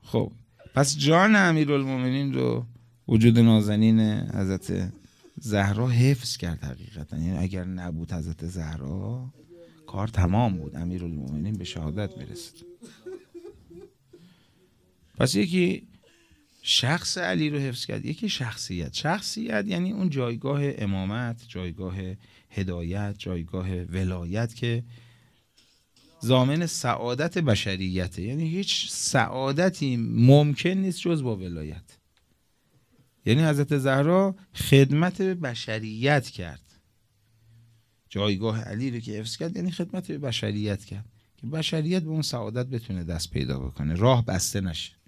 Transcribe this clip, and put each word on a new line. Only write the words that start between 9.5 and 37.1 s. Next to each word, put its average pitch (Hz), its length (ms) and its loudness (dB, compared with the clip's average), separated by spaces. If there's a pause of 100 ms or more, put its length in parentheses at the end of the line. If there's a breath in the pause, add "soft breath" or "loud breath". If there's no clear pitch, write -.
کار 98 200 -6
تمام 98 500 2
بود، 73 180 -10
امیرالمومنین 85 760 -6
به 92 100 -6
شهادت 87 540 -6
می‌رسید. - 480 -16 (2500 soft breath)
پس - 180 2
یکی 185 520 2 (760 soft breath)
شخص - 560 0
علی 175 320 0
رو 147 80 -2
حفظ 135 280 -4
کرد، 107 200 -6
یکی 202 240 -4
شخصیت. 90 640 -6
شخصیت 214 720 -4
یعنی 185 240 -2
اون 196 180 0
جایگاه 135 540 -2
امامت، 113 840 -4
جایگاه 92 480 -8 (540 soft breath)
هدایت، 92 680 -4
جایگاه 90 540 -6
ولایت 92 840 -4
که 117 280 -2 (1400 soft breath)
ضامن 131 440 4
سعادت 123 720 -2
بشریته. 95 840 0
یعنی 143 280 -4
هیچ 190 400 -4
سعادتی 135 1080 0
ممکن 131 720 6
نیست 190 300 -2
جز 165 240 0
با 117 140 -2
ولایت. 82 460 -8 (1400)
یعنی 135 200 6
حضرت 147 320 2
زهرا 151 580 2 (180 loud breath)
خدمت 147 680 4
به 190 140 0
بشریت 120 920 -2
کرد. 82 320 -12 (1500)